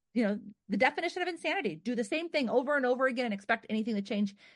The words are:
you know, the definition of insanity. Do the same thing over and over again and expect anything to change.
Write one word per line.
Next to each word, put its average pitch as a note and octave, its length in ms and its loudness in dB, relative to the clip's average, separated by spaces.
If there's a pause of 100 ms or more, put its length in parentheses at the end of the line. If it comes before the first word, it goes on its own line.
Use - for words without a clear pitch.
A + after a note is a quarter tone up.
(140)
you A#3+ 120 2
know, G#3 140 0 (300)
the G3+ 80 0
definition E4+ 460 0
of F4 40 -2
insanity. E4 480 -2
Do A3+ 200 -4
the A#3 80 0
same E4 260 -4
thing C#4+ 200 0
over C4+ 280 2
and B3+ 80 2
over B3+ 220 2
again B3 180 -2
and G#3+ 80 -2
expect A3 360 -2
anything A3 260 -2
to G3+ 80 0
change. G3+ 320 -2 (200)